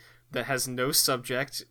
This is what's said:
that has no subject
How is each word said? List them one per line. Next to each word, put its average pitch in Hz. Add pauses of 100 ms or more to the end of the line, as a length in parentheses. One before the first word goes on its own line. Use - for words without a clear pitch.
(320)
that 123
has 131
no 127
subject 127